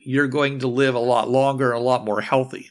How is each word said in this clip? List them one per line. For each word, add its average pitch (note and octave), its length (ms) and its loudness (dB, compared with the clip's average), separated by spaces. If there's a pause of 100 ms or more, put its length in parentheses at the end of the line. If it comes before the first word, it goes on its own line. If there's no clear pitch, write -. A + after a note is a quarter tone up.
you're C#3 240 0
going C#3 320 -2
to C3 80 -4
live C3 260 2
a A#2+ 60 -2
lot A#2+ 300 0
longer C3+ 440 2
and A#2 80 -2
a - 20 -2
lot B2 220 0
more G#2 160 -2
healthy. C3 500 -2